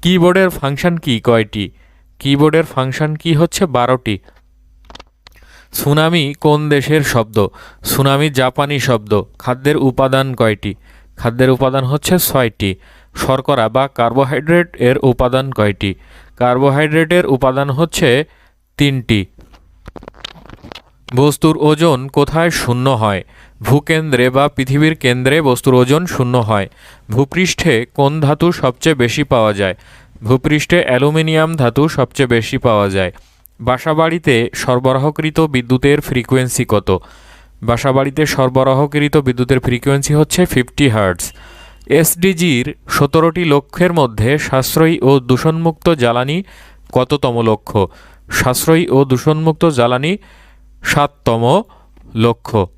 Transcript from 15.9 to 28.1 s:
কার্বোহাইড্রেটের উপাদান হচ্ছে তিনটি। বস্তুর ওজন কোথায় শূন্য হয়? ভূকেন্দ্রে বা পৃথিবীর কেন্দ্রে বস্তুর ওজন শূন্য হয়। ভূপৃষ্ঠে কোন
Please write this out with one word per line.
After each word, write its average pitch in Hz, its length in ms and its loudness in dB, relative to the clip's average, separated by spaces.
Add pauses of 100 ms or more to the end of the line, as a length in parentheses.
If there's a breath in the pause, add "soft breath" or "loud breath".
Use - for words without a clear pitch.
কার্বোহাইড্রেটের 151 840 2 (100)
উপাদান 131 320 0 (120)
হচ্ছে 165 300 0 (680 soft breath)
তিনটি। 127 400 0 (2000)
বস্তুর 147 420 2
ওজন 151 500 0
কোথায় 147 420 0
শূন্য 127 400 -2
হয়? 107 340 0 (380 soft breath)
ভূকেন্দ্রে 143 680 0
বা 135 180 2
পৃথিবীর 143 480 0
কেন্দ্রে 127 460 0
বস্তুর 127 320 0
ওজন 131 320 2
শূন্য 127 320 -2
হয়। 104 320 0 (420 loud breath)
ভূপৃষ্ঠে 139 840 0
কোন 147 260 0